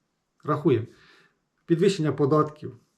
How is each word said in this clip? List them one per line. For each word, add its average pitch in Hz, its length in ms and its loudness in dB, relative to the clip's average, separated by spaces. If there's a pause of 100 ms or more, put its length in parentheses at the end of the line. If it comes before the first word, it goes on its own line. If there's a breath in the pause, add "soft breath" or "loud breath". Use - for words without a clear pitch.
(440)
Рахуємо. 143 420 0 (800 soft breath)
Підвищення 165 460 0
податків, 147 640 -2 (220)